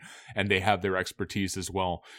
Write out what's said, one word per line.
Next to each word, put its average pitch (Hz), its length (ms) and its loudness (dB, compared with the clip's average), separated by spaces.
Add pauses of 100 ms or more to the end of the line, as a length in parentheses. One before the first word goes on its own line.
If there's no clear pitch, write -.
(360)
and 101 140 0
they 104 100 6
have 98 220 4
their 95 160 0
expertise 95 600 -2
as 92 140 -6
well. 90 320 -2 (160)